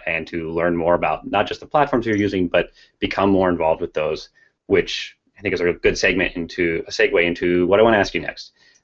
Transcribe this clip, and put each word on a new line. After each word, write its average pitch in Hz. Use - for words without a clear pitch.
and 82
to 82
learn 85
more 85
about 80
not 101
just -
the 95
platforms 135
you're 110
using, 98
but 87
become 98
more 95
involved 82
with 87
those, 76
which -
I -
think 98
is 90
a 87
good -
segment 90
into, 82
a -
segue 87
into 87
what 98
I -
wanna 113
ask 95
you 85
next. -